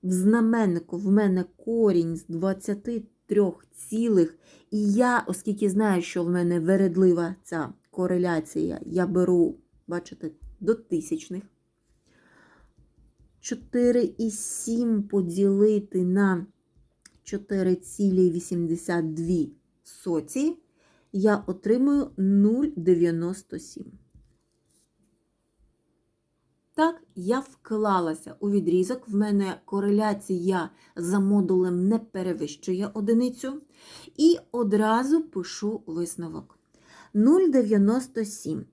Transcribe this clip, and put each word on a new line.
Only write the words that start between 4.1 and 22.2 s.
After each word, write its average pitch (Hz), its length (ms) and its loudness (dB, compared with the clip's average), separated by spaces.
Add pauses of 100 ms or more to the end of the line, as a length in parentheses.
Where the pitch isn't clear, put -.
І 208 200 0
я, 247 280 2
оскільки 208 500 -4
знаю, 196 320 2
що 175 220 -4
в 170 60 -2
мене 175 300 0
вередлива 180 840 2
ця 160 300 -8 (180)
кореляція, 180 960 -2
я 175 220 -2
беру, 180 500 2 (300)
бачите, 170 440 -10 (280)
до 214 160 0
тисячних. 170 680 -8 (2000)
Чотири 240 800 0
і 226 140 -2
сім 226 720 -2
поділити 196 1000 2
на 185 420 2 (800)
чотири 196 520 -2
цілі 185 560 2
вісімдесят 170 840 -4
дві 165 380 -2 (320)
соті, 262 760 -4 (540)
я 208 360 0
отримую 247 680 0
нуль 202 580 4